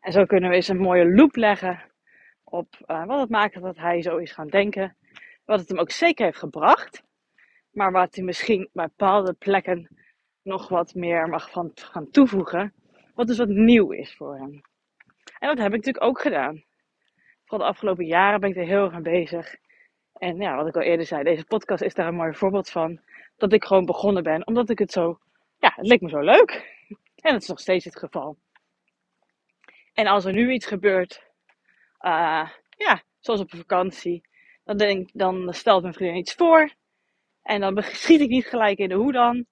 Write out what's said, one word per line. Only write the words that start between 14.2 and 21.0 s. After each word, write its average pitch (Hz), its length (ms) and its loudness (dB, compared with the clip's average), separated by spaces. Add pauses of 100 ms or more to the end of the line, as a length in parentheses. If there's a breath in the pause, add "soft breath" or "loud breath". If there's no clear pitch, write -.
hem. 139 240 -16 (760 loud breath)
En 262 100 -4
dat 294 100 -2
heb 220 80 0
ik 202 100 -2
natuurlijk 240 280 -4
ook 254 160 0
gedaan. 156 440 -4 (800)
Vooral 214 220 -4
de 196 60 0
afgelopen 185 340 -4
jaren 190 340 2
ben 196 100 -2
ik 185 60 -6
er 180 100 -6
heel 196 180 0
erg 180 80 -4
mee 170 100 -12
bezig. 165 540 -4 (560 soft breath)
En 175 240 -8
ja, 180 200 -4
wat 151 100 -2
ik 165 100 -6
al 165 60 -2
eerder 170 240 0